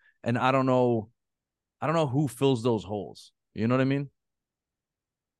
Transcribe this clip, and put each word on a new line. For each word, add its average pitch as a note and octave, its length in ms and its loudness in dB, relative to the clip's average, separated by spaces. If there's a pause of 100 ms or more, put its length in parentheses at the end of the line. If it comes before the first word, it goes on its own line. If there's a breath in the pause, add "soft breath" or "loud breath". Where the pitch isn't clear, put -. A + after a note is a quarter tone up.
(240)
and A#2+ 160 0
I B2+ 120 2
don't C3+ 140 2
know, B2 440 2 (680)
I B2 60 -6
don't D#3 100 -2
know D#3+ 120 2
who C#3 200 0
fills C3 360 0
those A2+ 200 0
holes. F#2+ 480 -10 (220)
You A2 140 -2
know B2 80 2
what C3 60 2
I C3 40 2
mean? C#3 240 -2 (1300)